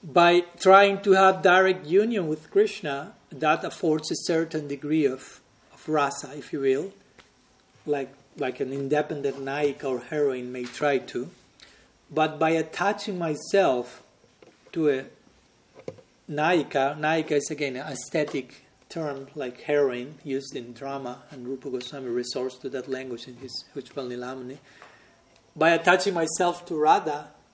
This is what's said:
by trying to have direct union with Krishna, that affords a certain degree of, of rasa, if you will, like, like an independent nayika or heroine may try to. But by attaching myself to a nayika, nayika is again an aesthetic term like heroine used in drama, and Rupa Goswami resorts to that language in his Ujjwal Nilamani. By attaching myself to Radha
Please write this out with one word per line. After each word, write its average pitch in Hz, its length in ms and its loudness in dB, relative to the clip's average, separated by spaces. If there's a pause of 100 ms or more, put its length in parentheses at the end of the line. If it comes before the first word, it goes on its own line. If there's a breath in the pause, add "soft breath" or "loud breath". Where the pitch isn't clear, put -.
by 175 380 6 (180)
trying 196 420 8
to 202 100 4
have 190 300 6
direct 180 440 4
union 196 420 2
with 156 240 -6
Krishna, 175 640 0 (160)
that 156 340 2
affords 156 480 -2
a 156 40 -2
certain 160 520 -2
degree 143 380 0
of, - 340 -4 (340)
of - 140 -16
rasa, 143 480 -2
if 143 160 -12
you 147 100 -4
will, 135 300 2 (960)
like, 139 280 -4 (240)
like 127 220 -6
an 135 140 -4
independent 139 640 -2
nayika 139 480 -4
or 127 140 -2
heroine 131 520 -2
may 127 120 -8
try 139 340 0
to. 127 320 -6 (800 soft breath)
But 147 300 -2
by 160 120 2
attaching 180 680 -2
myself 156 880 0 (680)
to 156 160 2
a 135 160 0 (1200)
nayika, 151 680 0
nayika 156 340 0
is 143 160 0
again 143 260 -6
an 135 120 -10
aesthetic 147 800 -6 (240)
term 143 460 -8
like 127 260 -8
heroine 139 640 0
used 135 320 -6
in 120 180 -12
drama, 135 580 -10
and 127 160 -14
Rupa 131 220 -8
Goswami 127 400 -8
resorts 123 480 -4
to 135 120 -10
that 127 200 -8
language 131 380 -8
in 123 100 -18
his 127 280 -14 (100)
Ujjwal 127 340 -10
Nilamani. 127 480 -10 (960 loud breath)
By 156 140 4
attaching 180 440 4
myself 170 520 -2
to 170 100 -6
Radha 156 540 2 (240)